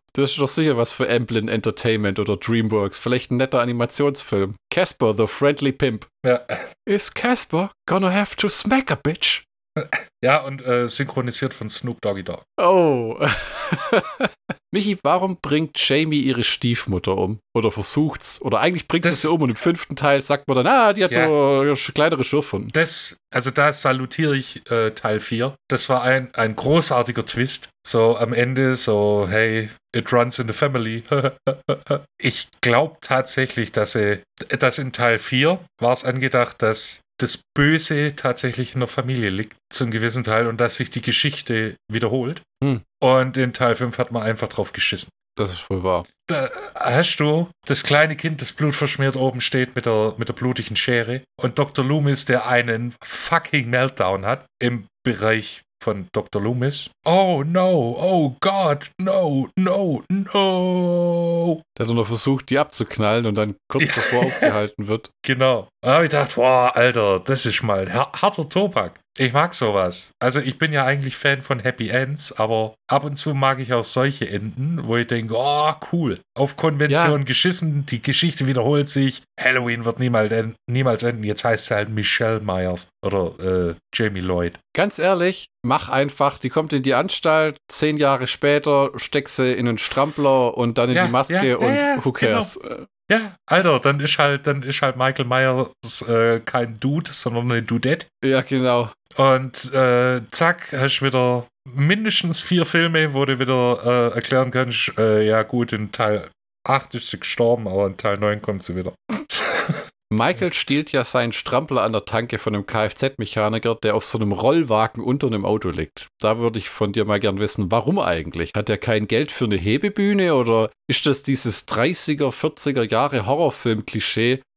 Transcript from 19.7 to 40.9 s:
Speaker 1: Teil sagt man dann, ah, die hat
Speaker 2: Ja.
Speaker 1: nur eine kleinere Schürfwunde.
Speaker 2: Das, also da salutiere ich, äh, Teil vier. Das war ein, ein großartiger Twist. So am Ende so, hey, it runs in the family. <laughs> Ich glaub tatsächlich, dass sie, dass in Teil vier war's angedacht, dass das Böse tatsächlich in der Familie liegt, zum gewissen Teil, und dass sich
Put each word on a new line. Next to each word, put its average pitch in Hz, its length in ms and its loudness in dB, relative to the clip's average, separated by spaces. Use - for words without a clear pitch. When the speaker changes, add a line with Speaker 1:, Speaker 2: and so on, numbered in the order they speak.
Speaker 1:
Teil 139 260 2
sagt - 260 -2
man 135 80 2
dann, 123 100 4
ah, 233 280 6
die 143 100 0
hat 180 60 2
Speaker 2:
Ja. 123 160 2
Speaker 1:
nur 139 360 4
eine 143 120 2
kleinere 151 500 0
Schürfwunde. 120 480 -2
Speaker 2:
Das, - 440 0
also 131 160 0
da 147 220 4
salutiere 139 640 0
ich, - 340 -8
äh, 113 220 2
Teil 107 280 -2
vier. 123 340 -4
Das - 220 0
war 127 120 2
ein, 127 320 0
ein 110 220 0
großartiger 123 680 2
Twist. - 420 -2
So 113 300 4
am 117 160 0
Ende 127 440 2
so, 104 520 2
hey, 110 400 0
it 117 180 -4
runs 120 260 2
in 120 80 -4
the 107 80 -4
family. 117 540 -2
<laughs> - 40 -6
Ich - 240 -4
glaub 127 400 2
tatsächlich, 131 720 -2
dass 104 200 0
sie, 104 280 0
dass 127 200 0
in 131 140 -6
Teil 117 260 0
vier 147 400 0
war's 123 240 2
angedacht, 127 580 0
dass - 380 -2
das - 200 -2
Böse 147 640 2
tatsächlich 123 580 -4
in 131 60 -2
der 120 80 0
Familie 123 420 -2
liegt, 101 260 -6
zum 120 180 -2
gewissen 113 340 0
Teil, 110 220 2
und 113 140 -2
dass 120 160 0
sich - 140 -4